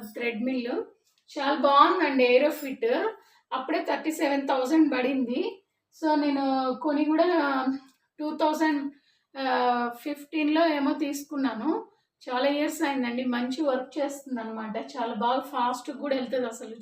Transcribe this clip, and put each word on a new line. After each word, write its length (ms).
థ్రెడ్‌మిల్. 640
చాలా 280
బాగుందండి 680
Aerofit. 580
అప్పుడే 320
థర్టీ 280
సెవెన్ 360
థౌజండ్ 420
పడింది. 500
So, 180
నేను 300
కొని 300
కూడా 220
టూ 160
థౌజండ్, 440
ఆ, 100
ఫిఫ్టీన్లో 680
ఏమో 240
తీసుకున్నాను. 760
చాలా 260
ఇయర్స్ 340
అయిందండి, 420
మంచి 380
వర్క్ 300
చేస్తుంది 480
అనమాట. 360
చాలా 280
బాగా 260
ఫాస్ట్ 520
కూడా 240
వెళ్తది 300
అసలు, 360